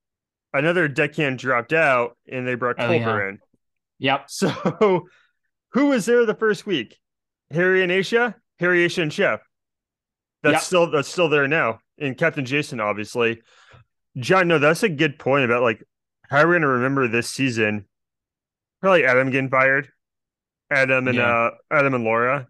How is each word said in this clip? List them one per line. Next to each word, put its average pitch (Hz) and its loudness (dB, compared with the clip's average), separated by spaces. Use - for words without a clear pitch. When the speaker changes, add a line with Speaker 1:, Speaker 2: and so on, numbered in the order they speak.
Speaker 1:
another 165 0
deckhand 147 -2
dropped 123 -2
out, 135 0
and 127 -8
they 123 -4
brought 120 -4
Speaker 2:
Oh, 120 -2
Speaker 1:
Culver 113 -2
Speaker 2:
yeah. 98 -6
Speaker 1:
in. 104 -14
Speaker 2:
Yep. 135 -2
Speaker 1:
So, 185 -2
<laughs> 190 0
who 277 2
was 254 0
there 240 2
the 214 -2
first 214 -2
week? 151 -6
Harry 185 2
and 175 0
Aisha? 220 0
Harry, 175 2
Aisha, 170 -2
and 151 -4
Chef. 135 -2
That's 147 4
Speaker 2:
Yep. 160 0
Speaker 1:
still, 170 0
that's 143 -2
still 175 0
there 143 2
now. 135 -2
And 135 -6
Captain 156 -2
Jason, 139 -6
obviously. 110 -4
John, 175 0
no, 170 2
that's 151 2
a 226 0
good 151 -2
point 135 2
about, 120 2
like, 113 0
how 147 4
we're 170 4
gonna 165 2
remember 131 0
this 113 -2
season. 110 -2
Probably 185 2
Adam 131 2
getting 135 -2
fired. 135 0
Adam 131 0
and, 123 0
Speaker 2:
Yeah. 120 0
Speaker 1:
uh, 117 0
Adam 139 0
and 123 -2
Laura, 123 -2